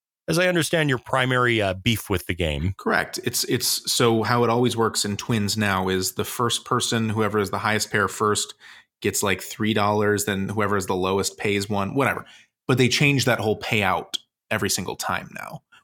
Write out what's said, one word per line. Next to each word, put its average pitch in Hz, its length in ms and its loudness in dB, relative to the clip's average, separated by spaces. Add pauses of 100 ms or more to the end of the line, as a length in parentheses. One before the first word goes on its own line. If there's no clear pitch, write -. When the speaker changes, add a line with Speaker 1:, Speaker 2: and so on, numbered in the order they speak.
(280)
Speaker 1:
as 165 100 0
I 180 100 2
understand, 160 420 2
your 127 80 2
primary, 123 640 2
uh, 95 120 2
beef 101 360 -2
with 95 160 -2
the 92 80 -4
game. 82 420 -2
Speaker 2:
Correct. - 480 -2
It's, - 200 -2
it's, - 460 -2
so 113 320 4
how 120 220 2
it 113 60 2
always 120 260 2
works 110 300 0
in 101 100 -4
Twins 107 400 -2
now 98 320 0
is 92 240 0
the 104 120 -4
first - 420 -2
person, 113 420 0
whoever 107 300 0
is 98 120 0
the 98 80 -4
highest 107 320 0
pair 101 160 2
first, 104 460 0 (480)
gets, - 220 -2
like, 95 200 0
three 107 300 -2
dollars, 104 540 2
then 98 240 -2
whoever 104 260 0
is 95 100 -2
the 98 80 0
lowest 95 440 0
pays 101 320 -2
one, 98 240 -2
whatever. 131 320 0 (420)
But 131 100 4
they 127 100 6
change 139 380 4
that 117 120 4
whole 104 220 0
payout 95 560 0 (340)
every 107 200 0
single - 260 -4
time 90 400 -6
now, - 260 -14 (220)